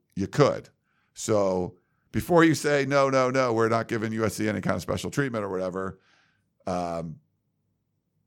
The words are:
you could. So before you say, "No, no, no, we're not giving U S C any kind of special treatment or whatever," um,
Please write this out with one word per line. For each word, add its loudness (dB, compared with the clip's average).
you -4
could. 2
So 0
before 4
you 4
say, 0
"No, 2
no, 2
no, 0
we're 2
not 0
giving -4
U 0
S -2
C -2
any -2
kind -2
of -6
special -6
treatment -4
or -6
whatever," -6
um, -6